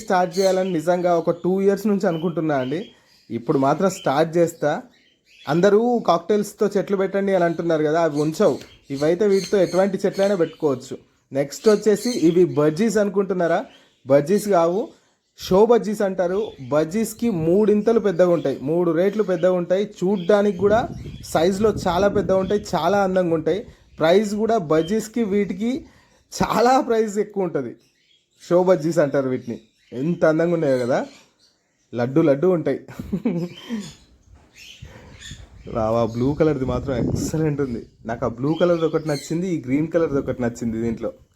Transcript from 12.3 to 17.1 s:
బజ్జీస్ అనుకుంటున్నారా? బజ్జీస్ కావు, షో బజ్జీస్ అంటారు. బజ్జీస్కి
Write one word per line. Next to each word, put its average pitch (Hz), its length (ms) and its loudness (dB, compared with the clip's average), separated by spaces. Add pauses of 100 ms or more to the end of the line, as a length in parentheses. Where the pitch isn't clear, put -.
బజ్జీస్ 156 460 2
అనుకుంటున్నారా? 185 580 0 (520)
బజ్జీస్ 175 420 4
కావు, 175 260 2 (640)
షో 185 160 4 (120)
బజ్జీస్ 208 360 0
అంటారు. 185 320 -2 (320)
బజ్జీస్కి 202 580 0 (160)